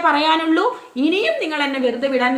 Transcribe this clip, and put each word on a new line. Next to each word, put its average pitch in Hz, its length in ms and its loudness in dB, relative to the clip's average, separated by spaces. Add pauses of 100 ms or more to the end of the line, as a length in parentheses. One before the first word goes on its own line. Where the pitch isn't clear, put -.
പറയാനുള്ളൂ. 320 600 2 (400)
ഇനിയും 427 380 0
നിങ്ങൾ 311 220 -4
എന്നെ 269 200 -4
വെറുതെ 240 280 0
വിടാൻ 247 240 2